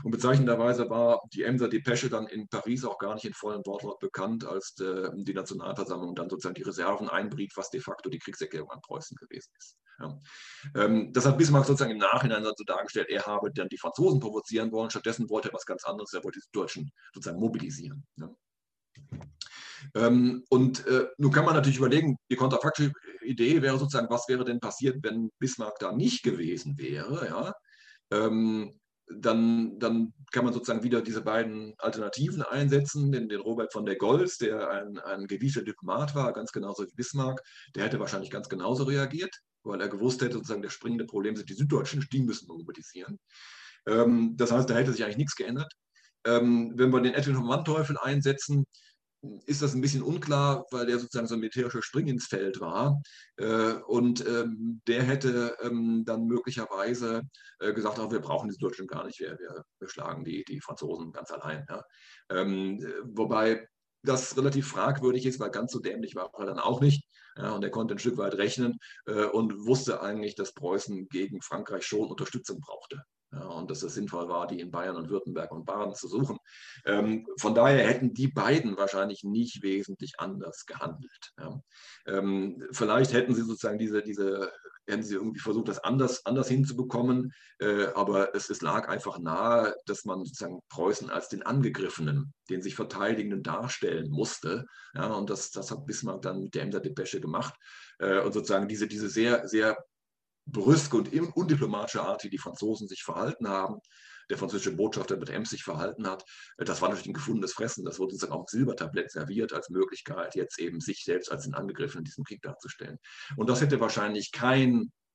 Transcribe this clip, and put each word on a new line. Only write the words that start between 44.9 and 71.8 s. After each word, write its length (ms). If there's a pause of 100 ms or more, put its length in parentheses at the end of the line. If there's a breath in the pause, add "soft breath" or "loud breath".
sich 100
eigentlich 140
nichts 200
geändert. 360 (520 soft breath)
Ähm, 520
wenn 160
wir 80
den 140
Edwin 200
von 120
Manteuffel 500
einsetzen, 680 (800 soft breath)
ist 160
das 140
ein 80
bisschen 200
unklar, 680
weil 160
der 120
sozusagen 280
so 80
ein 60
militärischer 420
Spring 240
ins 180
Feld 340
war. 440 (340 loud breath)
Äh, 380 (120)
und, 400
ähm, 600
der 160
hätte, 580
ähm, 460
dann 180
möglicherweise, 960 (380 loud breath)
äh, 160
gesagt, 240
„Ah, 120
wir 100
brauchen 280
die 80
Deutschen 300
gar 180
nicht, 160
wir, 180
wir, 240 (160)
wir 120
schlagen 340
die, 200
die 180
Franzosen 500
ganz 180
allein.“ 380
Ja. 160 (460 loud breath)
Ähm, 500
äh, 120 (120)
wobei 640 (340)
das 360
relativ 300
fragwürdig 580
ist, 120
weil 120
ganz 220
so 80
dämlich 340
war 240
er 80
dann 120
auch 220
nicht. 240 (320 soft breath)
Ja, 160
und 100
er 80
konnte 240
ein 40
Stück 180
weit 200
rechnen, 420 (260 loud breath)
äh, 220
und 400
wusste 340
eigentlich, 340
dass 200
Preußen 540
gegen 340
Frankreich 420